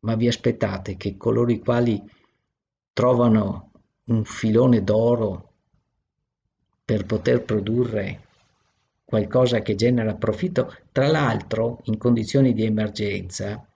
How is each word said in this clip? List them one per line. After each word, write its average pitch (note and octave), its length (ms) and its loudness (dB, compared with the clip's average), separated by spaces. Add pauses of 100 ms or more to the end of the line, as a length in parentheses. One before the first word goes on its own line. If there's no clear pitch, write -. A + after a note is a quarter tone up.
Ma A2+ 160 -2
vi A#2 100 0
aspettate G2+ 680 -2
che G2 200 -8
coloro A#2 360 0
i A2 80 -2
quali A#2+ 420 0 (920)
trovano A2 760 2 (360)
un A2+ 180 0
filone A2+ 580 4
d'oro G#2+ 720 0 (1300)
per G#2 220 -2
poter A#2+ 360 0
produrre G#2+ 840 -4 (760)
qualcosa A#2+ 580 0
che G#2 140 -2
genera A2+ 420 0
profitto, - 600 -2 (160)
tra C3+ 160 2
l'altro A#2 760 -2
in A2 120 -4
condizioni B2 560 2
di A2 120 0
emergenza G#2 1120 -4